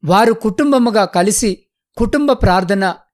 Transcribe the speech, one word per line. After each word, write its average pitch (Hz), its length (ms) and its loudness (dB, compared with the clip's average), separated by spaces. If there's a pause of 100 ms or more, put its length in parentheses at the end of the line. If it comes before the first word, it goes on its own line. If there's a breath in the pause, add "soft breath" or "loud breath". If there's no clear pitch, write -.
వారు 214 280 2
కుటుంబముగా 233 720 0
కలిసి 190 580 -2 (340)
కుటుంబ 285 340 0
ప్రార్థన 190 640 0 (180)